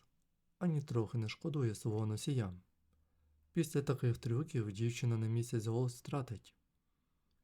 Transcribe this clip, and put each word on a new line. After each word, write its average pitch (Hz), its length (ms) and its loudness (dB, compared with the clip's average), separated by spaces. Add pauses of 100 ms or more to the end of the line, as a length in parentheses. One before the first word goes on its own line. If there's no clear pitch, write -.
(600)
ані 160 220 2
трохи 120 360 0
не 110 120 0
шкодує 135 460 -2
свого 110 300 0
носія. 107 480 0 (1000)
Після 151 280 2
таких 123 360 2
трюків 117 540 0
дівчина 117 460 0
на 110 100 0
місяць 117 380 0
голос 120 300 0
втратить. - 600 -6 (880)